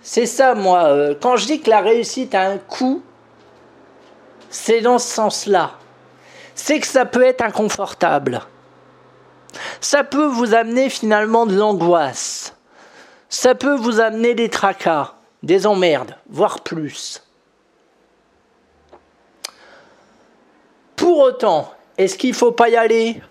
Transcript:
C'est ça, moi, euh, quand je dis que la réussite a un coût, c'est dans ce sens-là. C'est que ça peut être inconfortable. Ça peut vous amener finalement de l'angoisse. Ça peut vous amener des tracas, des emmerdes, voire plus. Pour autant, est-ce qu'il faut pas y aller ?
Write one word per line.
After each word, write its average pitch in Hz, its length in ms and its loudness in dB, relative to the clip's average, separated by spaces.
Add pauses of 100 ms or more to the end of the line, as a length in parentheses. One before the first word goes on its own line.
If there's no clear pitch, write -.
C'est - 240 -2
ça, 254 300 2
moi, 185 300 2
euh, 147 360 2
quand 247 140 2
je 208 100 0
dis 285 160 -4
que - 80 -2
la 214 120 6
réussite 226 520 -2
a 190 80 2
un 196 160 -2
coût, 262 460 -4 (1500)
c'est 226 320 -2
dans 240 160 2
ce - 100 -2
sens-là. 196 680 -2 (800)
C'est 302 240 -2
que - 80 -6
ça 254 180 2
peut 247 180 2
être 254 200 2
inconfortable. 165 960 -2 (1400)
Ça 285 220 0
peut 285 220 0
vous 240 300 0
amener 233 340 0
finalement 220 560 2
de 196 100 0
l'angoisse. 175 1000 -2 (760)
Ça - 240 0
peut 262 220 0
vous 226 240 -2
amener 226 340 0
des 226 160 0
tracas, 175 640 -2 (300)
des 185 240 2
emmerdes, 170 480 0 (120)
voire - 340 -2
plus. - 600 -12 (3750)
Pour 349 240 2
autant, 226 520 2 (260)
est-ce 190 200 0
qu'il 254 160 -2
faut 240 180 2
pas - 180 2
y 226 60 2
aller ? 226 560 0